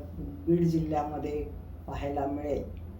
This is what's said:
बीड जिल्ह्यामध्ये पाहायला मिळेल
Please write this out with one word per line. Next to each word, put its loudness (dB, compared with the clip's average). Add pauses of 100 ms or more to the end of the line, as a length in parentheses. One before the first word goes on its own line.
(200)
बीड 4
जिल्ह्यामध्ये 2 (400)
पाहायला -2
मिळेल 0 (360)